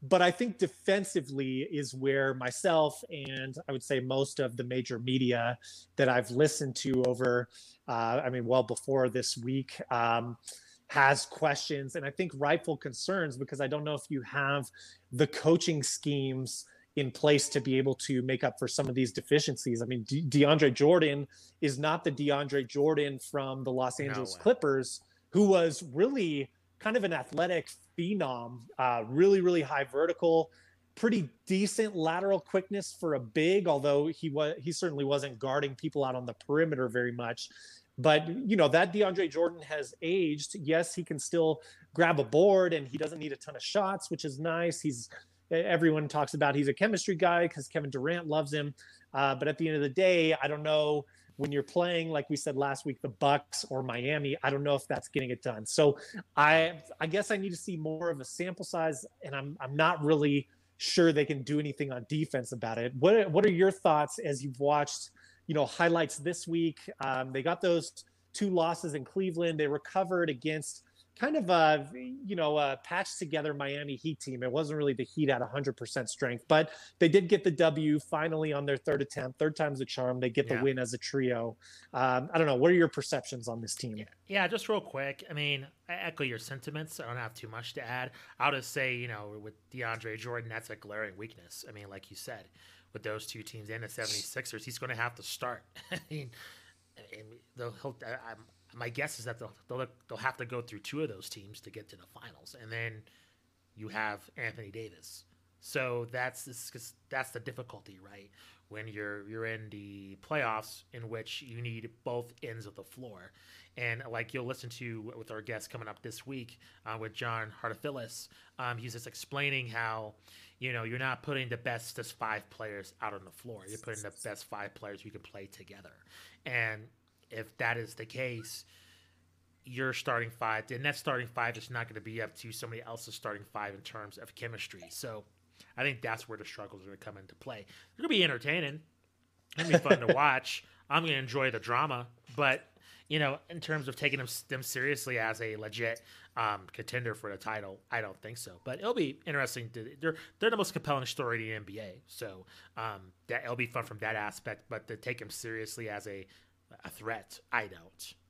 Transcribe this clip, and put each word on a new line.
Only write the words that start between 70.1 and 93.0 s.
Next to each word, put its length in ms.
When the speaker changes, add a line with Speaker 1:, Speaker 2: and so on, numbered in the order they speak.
Speaker 1:
against 520
kind 180
of 140
a, 380
you 120
know, 220
a 260
patched 340
together 340
Miami 440
Heat 240
team. 240
It 80
wasn't 240
really 160
the 100
Heat 280
at 120
a 40
hundred 300
percent 320
strength, 380
but 240
they 80
did 200
get 140
the 80
W 480
finally 540
on 120
their 120
third 260
attempt. 340
Third 200
time's 240
a 40
charm. 360
They 100
get 160
the 80
Speaker 2:
Yeah. 80
Speaker 1:
win 160
as 160
a 40
trio. 580
Um, 400
I 60
don't 80
know. 80
What 160
are 40
your 120
perceptions 600
on 120
this 140
team? 220
Speaker 2:
Yeah. 80
Yeah, 180
just 220
real 120
quick. 480
I 40
mean, 340
I 60
echo 280
your 160
sentiments. 640
I 60
don't 100
have 180
too 140
much 260
to 100
add. 280
I'll 140
just 180
say, 240
you 140
know, 340
with 120
DeAndre 480
Jordan, 300
that's 220
a 60
glaring 400
weakness. 520
I 40
mean, 180
like 200
you 60
said, 280
with 100